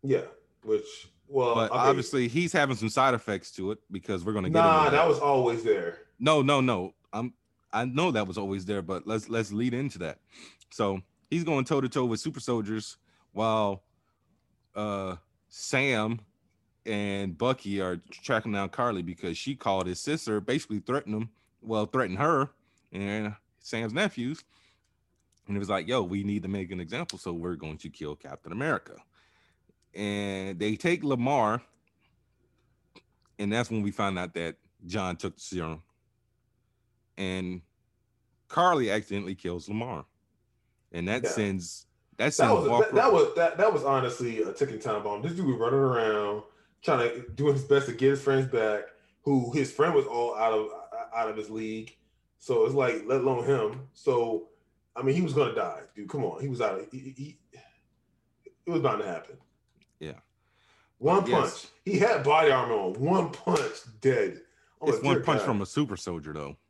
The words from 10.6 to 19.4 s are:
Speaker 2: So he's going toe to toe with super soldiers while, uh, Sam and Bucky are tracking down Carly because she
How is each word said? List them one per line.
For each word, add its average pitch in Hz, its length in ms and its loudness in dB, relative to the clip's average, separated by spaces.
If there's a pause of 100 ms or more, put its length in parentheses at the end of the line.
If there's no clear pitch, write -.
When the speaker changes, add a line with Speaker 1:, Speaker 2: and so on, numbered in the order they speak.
Speaker 2:
So 98 320 -2 (280)
he's 165 140 -2
going 143 220 0
toe 143 160 2
to 127 80 0
toe 127 160 0
with 113 140 0
super 160 200 -6
soldiers 110 580 -4 (360)
while, 107 500 0 (920)
uh, 98 400 -4 (340)
Sam 120 720 0 (680)
and 101 520 -4
Bucky 117 440 -2
are 90 160 -2 (140)
tracking 113 400 -4
down 98 180 -2
Carly 120 320 -2
because 90 360 -6
she 135 180 -8